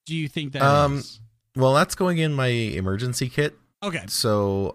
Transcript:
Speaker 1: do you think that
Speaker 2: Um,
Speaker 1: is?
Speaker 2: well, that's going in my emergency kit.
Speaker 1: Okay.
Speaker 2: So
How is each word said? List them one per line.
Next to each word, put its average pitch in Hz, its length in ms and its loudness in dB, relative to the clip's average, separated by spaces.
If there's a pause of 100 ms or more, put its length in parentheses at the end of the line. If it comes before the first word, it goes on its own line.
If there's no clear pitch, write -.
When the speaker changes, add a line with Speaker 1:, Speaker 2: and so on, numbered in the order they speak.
Speaker 1:
do 160 100 -8
you 160 140 -4
think 143 240 -8
that 139 80 -2
Speaker 2:
Um, 143 380 4
Speaker 1:
is? - 200 -14 (340)
Speaker 2:
well, 131 200 4
that's 156 220 2
going 180 240 0
in 156 140 0
my 131 140 0
emergency 117 800 -2
kit. 147 260 -2 (300)
Speaker 1:
Okay. 170 240 -6
Speaker 2:
So 101 680 0